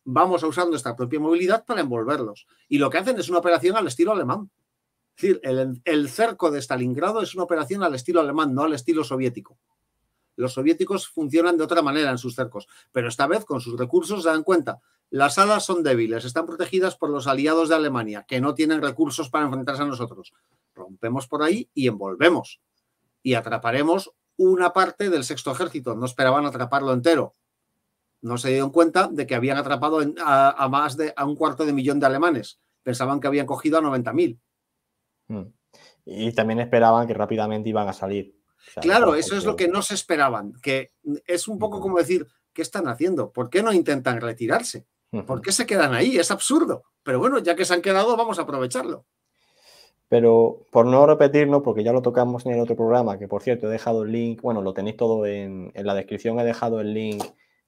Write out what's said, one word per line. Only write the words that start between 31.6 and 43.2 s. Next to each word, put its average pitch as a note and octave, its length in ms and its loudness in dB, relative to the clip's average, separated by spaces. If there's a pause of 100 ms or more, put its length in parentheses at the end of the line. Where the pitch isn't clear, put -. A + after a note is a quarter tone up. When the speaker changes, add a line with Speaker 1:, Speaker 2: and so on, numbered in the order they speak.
Speaker 1:
de D3 100 0
millón C#3 260 0
de - 80 4
alemanes. C3+ 520 0 (220)
Pensaban C3 380 -2
que C#3+ 80 -2
habían C#3 180 0
cogido D3 320 0
a D#3 40 4
noventa C3 320 -2
mil. D3+ 260 0 (880)
Speaker 2:
Mm. G#2 160 -8 (600)
Y A2 260 -6
también A2+ 280 0
esperaban A#2 460 4
que A#2 80 -4
rápidamente G#2+ 560 -4
iban G#2+ 180 -2
a F#2+ 60 -6
salir. G2 420 -8 (300)
O - 60 -20
sea, - 100 -12
Speaker 1:
Claro, G3+ 260 4
Speaker 2:
tampoco D#3 120 2
Speaker 1:
eso G3 160 -4
es F3+ 100 -4
lo G#3 120 -2
que F3+ 100 0
no G3 140 0
se G3+ 120 -6
esperaban, C3 680 -2
que C3+ 320 -4 (340)
es F3 220 -4
un G3+ 100 -8
poco G#3 180 -4
Speaker 2:
Ujú. F#3+ 60 -10
Speaker 1:
como F#3 140 -2
decir, E3+ 280 0 (280)
"¿qué - 80 -8
están F3 260 -6
haciendo? C3 440 -2